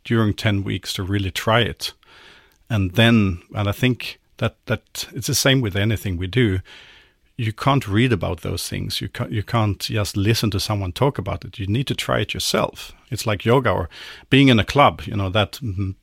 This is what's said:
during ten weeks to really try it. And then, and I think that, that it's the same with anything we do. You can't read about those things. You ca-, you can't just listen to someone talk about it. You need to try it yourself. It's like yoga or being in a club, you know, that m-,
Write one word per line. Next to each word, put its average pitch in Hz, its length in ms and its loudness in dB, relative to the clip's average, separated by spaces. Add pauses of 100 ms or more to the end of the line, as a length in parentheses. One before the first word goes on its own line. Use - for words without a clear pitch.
during 113 280 2
ten 98 300 -2
weeks 104 300 -6
to 101 100 -6
really 95 280 -2
try 113 280 2
it. - 340 -4 (760)
And 98 220 0
then, 107 500 4 (120)
and 104 140 -2
I 101 60 0
think - 460 -2 (180)
that, - 180 -4 (120)
that - 440 -6
it's - 160 -8
the 135 80 -2
same 135 240 4
with 101 160 -2
anything 101 400 0
we 92 120 -6
do. 95 340 2 (760)
You 110 180 -4
can't 135 340 0
read 120 240 2
about 87 300 -2
those 92 260 -6
things. 101 320 -6
You 110 80 -6
ca-, - 220 -8
you 104 140 -4
can't 107 360 -2
just 104 380 -4
listen 107 340 2
to 98 80 -2
someone 98 320 -4
talk 139 260 0
about - 280 -6
it. - 120 -16
You 95 100 -6
need 120 200 0
to - 80 -4
try - 240 0
it 110 140 -4
yourself. - 580 -2 (200)
It's - 140 -8
like 107 200 -2
yoga 120 260 4
or 90 180 -2 (400)
being 135 200 6
in 117 100 8
a 92 60 2
club, 123 400 4
you 113 100 -6
know, 98 140 0
that 101 340 0
m-, 98 400 -4